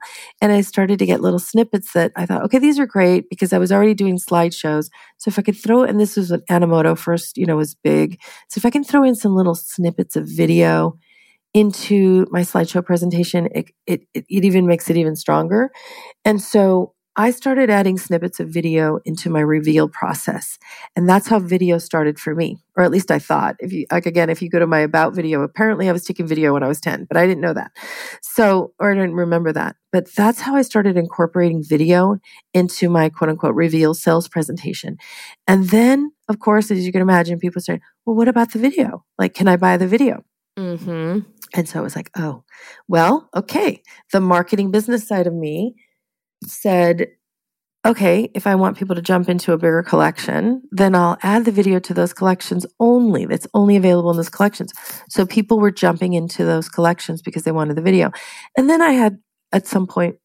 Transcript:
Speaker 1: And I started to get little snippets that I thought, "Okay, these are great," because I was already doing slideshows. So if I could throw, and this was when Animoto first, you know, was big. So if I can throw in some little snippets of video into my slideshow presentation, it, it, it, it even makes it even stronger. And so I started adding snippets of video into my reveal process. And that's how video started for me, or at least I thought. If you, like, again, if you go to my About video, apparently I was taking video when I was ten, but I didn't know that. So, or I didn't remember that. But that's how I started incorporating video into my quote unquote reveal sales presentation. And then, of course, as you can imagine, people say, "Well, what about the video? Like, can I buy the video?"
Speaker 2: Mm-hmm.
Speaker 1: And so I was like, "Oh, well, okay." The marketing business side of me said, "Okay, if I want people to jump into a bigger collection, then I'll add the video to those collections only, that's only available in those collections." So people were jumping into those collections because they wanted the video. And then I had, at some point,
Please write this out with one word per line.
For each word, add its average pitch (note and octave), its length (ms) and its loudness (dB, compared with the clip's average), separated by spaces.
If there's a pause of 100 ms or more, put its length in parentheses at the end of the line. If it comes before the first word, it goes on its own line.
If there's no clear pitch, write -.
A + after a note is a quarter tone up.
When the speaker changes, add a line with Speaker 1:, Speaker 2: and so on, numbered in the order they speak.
(400)
Speaker 1:
And G#3 120 2
I G3+ 100 4
started G3 380 0
to G3 80 0
get - 140 0
little F3+ 180 0
snippets A3 540 -2
that E3+ 220 0
I F3+ 120 -6
thought, F#3 160 -4
"Okay, B3+ 160 2
these C#4+ 180 4
are C#4+ 80 0
great," F3+ 460 2
because F#3 200 -2
I F#3 60 2
was F3+ 140 0
already G#3 240 4
doing F#3+ 240 -2
slideshows. E3+ 720 -2 (260)
So - 120 -4
if G#3 100 -2
I - 20 -4
could G3+ 160 -2
throw, A#3 240 2
and G#3 180 0
this G#3 160 0
was F#3+ 140 -2
when E3+ 120 -2 (100)
Animoto E3 440 2
first, E3+ 400 -6
you F3+ 120 -2
know, D#3+ 100 0
was D3+ 160 -2
big. D#3 480 -2 (280)
So - 100 -8
if - 80 -4
I - 20 4
can C#4+ 140 -2
throw C#4+ 260 2
in A#3+ 60 2
some G#3 200 0
little F3+ 200 2
snippets - 600 -4
of D3+ 120 -4
video E3 720 2 (560)
into G3 760 4
my F3+ 120 -2
slideshow F3+ 440 -2
presentation, F3 680 0
it, - 160 -6 (160)
it, - 140 -2 (120)
it, - 160 -10
it F#3 160 0
even F#3 220 4
makes E3+ 240 0
it E3 60 2
even D#3 180 0
stronger. E3 560 -2 (520)
And G#3+ 160 0
so F#3+ 540 2 (220)
I G#3+ 140 2
started C4 400 0
adding F#3+ 300 2
snippets F3 400 -4
of E3 100 -8
video D#3+ 560 0
into D#3+ 240 -6
my D#3 120 0
reveal D#3 460 2
process. - 720 -8 (380)
And F3 120 2
that's F#3+ 200 4
how A3+ 100 2
video F3 400 0
started D#3 400 -2
for D#3 160 -8
me, E3 240 -4 (180)
or F#3 80 2
at F3+ 60 4
least F#3 220 0
I D3+ 80 0
thought. C#3 400 -2
If F#3 120 -10
you, D#3+ 200 -6
like, F3 160 -2
again, E3 240 0
if D#3+ 100 -4
you E3+ 80 -8
go F3 80 -2
to E3+ 80 4
my E3 140 0
About D#3 340 0
video, D#3 300 -2
apparently F#3+ 440 -2
I F3+ 40 2
was F3 140 -2
taking F3+ 200 -6
video D#3 280 0
when C#3 100 0
I B2+ 40 -2
was D3+ 140 -4
ten, - 240 -6
but D#3 100 -6
I E3+ 120 2
didn't F3 180 -2
know E3 80 -2
that. - 180 -8 (520)
So, G3+ 560 0
or G3+ 120 0
I G3 40 0
didn't F#3 180 -2
remember E3+ 400 -2
that. D3+ 220 -6 (160)
But F#3 240 -2
that's A3 260 2
how C4+ 140 -4
I C#4 80 2
started G3+ 340 0
incorporating E3+ 680 0
video F3 540 2 (340)
into F3+ 380 0
my D#3+ 200 2
quote D#3+ 200 -2
unquote D#3+ 240 -2
reveal D#3+ 400 2
sales E3 340 0
presentation. - 720 -8 (500)
And F#3+ 220 2
then, C4 440 4 (140)
of G#3+ 120 -4
course, G#3+ 320 0
as F#3 120 -2
you F3+ 80 -4
can F#3 180 0
imagine, E3+ 280 2
people F3 240 -6
say, E3+ 180 -8 (260)
"Well, A3+ 100 -2
what A#3 120 4
about A#3 260 0
the A3 140 -4
video? - 380 -4 (140)
Like, F#3 160 -2
can F#3+ 120 0
I F3+ 100 4
buy F3+ 200 2
the F#3 180 0
video?" C4 280 0 (340)
Speaker 2:
Mm-hmm. F3 600 -6 (360)
Speaker 1:
And E3+ 140 -2
so - 80 -10
I B2+ 60 -6
was - 120 -10
like, - 220 -12
"Oh, D3 260 -8 (440)
well, F3+ 480 2
okay." D4 480 -4 (280)
The G3 80 2
marketing F#3 520 0
business A3 360 -2
side F#3 200 0
of E3+ 80 -4
me E3 400 -6 (720)
said, F3 640 0 (800)
"Okay, G#3+ 500 0
if G3+ 100 -6
I G3 100 2
want F#3+ 220 0
people F#3+ 180 -6
to E3+ 60 -8
jump F3+ 280 -2
into F3 240 -2
a D#3+ 40 0
bigger E3 240 0
collection, E3+ 800 -2 (100)
then F#3+ 220 2
I'll F3 300 2
add G#3+ 220 0
the A3+ 80 0
video F#3+ 260 2
to F3+ 140 -8
those F3 180 0
collections F#3 540 -2 (160)
only, A#3 440 2
that's - 280 -6
only G3+ 240 4
available F3 340 2
in E3+ 60 0
those E3 200 -6
collections." - 360 -2 (360)
So F#3+ 160 0
people G#3+ 340 0
were G#3 120 4
jumping F3+ 420 0
into E3+ 300 -4
those E3 240 0
collections E3+ 540 -2
because - 220 -10
they D#3+ 100 -2
wanted D3+ 240 -2
the D#3+ 120 -4
video. F3+ 220 2 (460)
And C4 120 2
then E4 120 4
I E4 100 4
had, A3 280 2 (340)
at F#3+ 140 -2
some F#3 200 -2
point, F3 380 -4